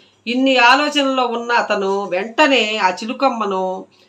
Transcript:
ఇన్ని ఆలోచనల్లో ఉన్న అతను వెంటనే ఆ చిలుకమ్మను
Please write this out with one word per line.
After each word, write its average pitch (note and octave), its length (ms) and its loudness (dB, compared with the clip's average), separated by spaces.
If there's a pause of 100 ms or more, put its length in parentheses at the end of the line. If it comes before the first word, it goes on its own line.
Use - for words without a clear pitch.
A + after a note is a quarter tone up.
(280)
ఇన్ని B3+ 300 2
ఆలోచనల్లో C4+ 680 2
ఉన్న A#3 240 -6 (120)
అతను F#3+ 280 -2 (220)
వెంటనే A#3 500 0 (140)
ఆ F#3+ 120 2
చిలుకమ్మను A3 720 -2 (460)